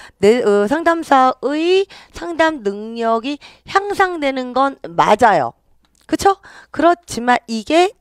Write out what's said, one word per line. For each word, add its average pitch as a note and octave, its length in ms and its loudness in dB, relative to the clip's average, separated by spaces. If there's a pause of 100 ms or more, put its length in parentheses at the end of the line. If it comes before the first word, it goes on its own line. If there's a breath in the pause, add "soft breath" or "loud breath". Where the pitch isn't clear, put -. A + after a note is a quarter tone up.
(180 loud breath)
내, A3+ 240 4
어, G3+ 260 2
상담사의 D#4 1160 0 (280 loud breath)
상담 D#4+ 500 -4
능력이 A3+ 760 -4 (300 loud breath)
향상되는 E4+ 840 -2
건 C4+ 240 0 (120)
맞아요. E3+ 640 2 (540)
그쵸? G4 300 0 (340 loud breath)
그렇지만 B3 760 0
이게 D4+ 560 0